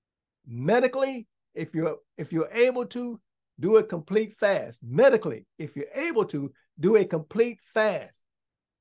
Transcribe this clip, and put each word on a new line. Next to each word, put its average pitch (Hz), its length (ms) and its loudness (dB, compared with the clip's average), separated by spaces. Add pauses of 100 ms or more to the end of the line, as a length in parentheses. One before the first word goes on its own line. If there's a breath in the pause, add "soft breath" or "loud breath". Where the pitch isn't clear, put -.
(480)
Medically, 254 800 -2 (280)
if 160 180 -8
you're, 160 240 -2 (200)
if 156 140 -12
you're 160 220 -2
able 247 320 2
to, 240 340 -8 (400)
do 202 180 4
a 214 60 6
complete 214 540 -4
fast. 165 440 -2
Medically, 156 640 2 (120)
if 156 180 -12
you're 143 180 -10
able 269 320 -2
to, 143 280 -8 (260)
do 196 160 4
a 202 80 6
complete 202 560 -2 (140)
fast. 202 420 -2 (640)